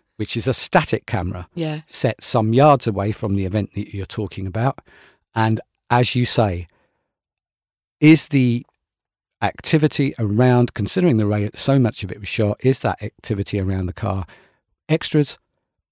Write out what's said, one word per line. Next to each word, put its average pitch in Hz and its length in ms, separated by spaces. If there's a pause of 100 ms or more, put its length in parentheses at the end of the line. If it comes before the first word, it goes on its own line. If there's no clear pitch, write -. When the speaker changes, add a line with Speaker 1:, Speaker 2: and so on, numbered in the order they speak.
(180)
Speaker 1:
which - 200
is 117 100
a 131 60
static - 520
camera 90 480
Speaker 2:
Yeah. 156 340
Speaker 1:
set - 360
some 110 300
yards 135 340
away 101 240
from 101 240
the 98 100
event 98 280
that 101 200
you're 98 120
talking 95 420
about. 113 320 (560)
And 110 240 (300)
as 123 260
you 123 100
say, 92 420 (1300)
is 156 300
the 123 360 (760)
activity 143 800
around, 120 540
considering 143 440
the 104 100
way 104 260
so 139 260
much 110 240
of 92 80
it - 80
was 101 100
shot, 104 340
is 131 160
that 98 240
activity 101 560
around 95 280
the 85 60
car 98 320 (640)
extras, 151 480 (540)